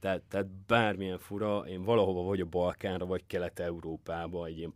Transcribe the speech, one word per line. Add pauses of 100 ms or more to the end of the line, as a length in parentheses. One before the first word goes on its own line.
Tehát,
tehát (200)
bármilyen
fura, (100)
én
valahova
vagy
a
Balkánra,
vagy
Kelet-Európába,
egy
ilyen